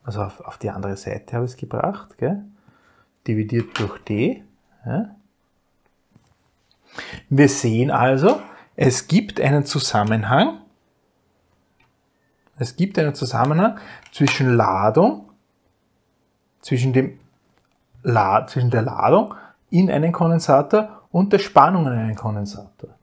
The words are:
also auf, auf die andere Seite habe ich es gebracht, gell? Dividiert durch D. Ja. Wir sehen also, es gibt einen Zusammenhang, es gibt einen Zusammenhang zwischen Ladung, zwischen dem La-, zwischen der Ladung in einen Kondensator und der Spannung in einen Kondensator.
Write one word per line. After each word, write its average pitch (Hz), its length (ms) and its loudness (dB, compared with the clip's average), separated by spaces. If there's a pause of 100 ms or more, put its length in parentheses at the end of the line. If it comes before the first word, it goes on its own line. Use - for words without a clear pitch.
also 101 180 -8
auf, 95 200 -12
auf - 160 -18
die 104 120 -6
andere 98 260 -8
Seite - 400 -10
habe 120 80 -2
ich 123 80 -8
es - 40 -20
gebracht, - 600 -8
gell? 202 260 -4 (800)
Dividiert 110 520 -4
durch 104 200 -6
D. 113 460 -4 (400)
Ja. 147 300 -6 (2250)
Wir 139 200 6
sehen 123 420 0
also, 135 500 2 (360)
es - 300 0
gibt 202 340 0
einen 143 240 2
Zusammenhang, 110 1000 0 (1900)
es 127 200 -8
gibt 190 220 -2
einen 147 160 0
Zusammenhang 156 640 0 (340)
zwischen 131 420 2
Ladung, 110 760 2 (1300)
zwischen 131 320 -2
dem - 260 0 (840)
La-, 107 440 2
zwischen 123 240 -2
der 117 120 0
Ladung 135 520 2 (360)
in 180 200 2
einen 156 220 0
Kondensator 165 1000 0
und 190 220 0
der 196 60 4
Spannung 165 480 4
in 127 60 -2
einen 110 220 -2
Kondensator. 104 760 -10 (120)